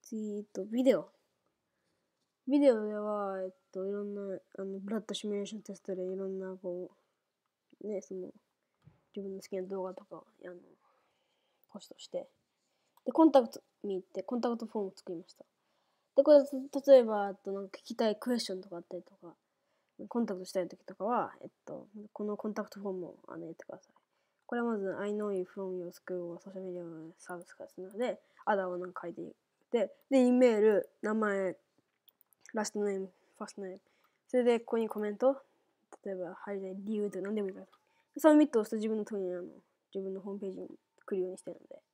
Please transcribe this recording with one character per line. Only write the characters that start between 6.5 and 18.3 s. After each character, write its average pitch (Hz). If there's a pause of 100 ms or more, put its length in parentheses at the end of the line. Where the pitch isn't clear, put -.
こ 180 (920)
う、 196
ね、 208
そ 196
の、 185 (840)
自 196
分 190
の 190
好 -
き 202
な 185
動 190
画 185
と 202
か、 160 (220)
あ -
の、 180 (1200)
ポ 202
ス -
ト -
し -
て、 - (760)
で、 254
コ 320
ン 302
タ 269
ク 226
ト - (220)
に 202
行 185
っ -
て、 -
コ 247
ン 233
タ 240
ク 240
ト 226
フ 226
ォ 208
ー -
ム 190
を -
作 -
り 170
ま 185
し -
た。 - (720)
で、 277
こ 302
れ、 285 (500)
例 262
え 247
ば、 208
あ 196
と、 -
な 196
ん 196
か -
聞 -
き 233
た 226
い 214
ク 247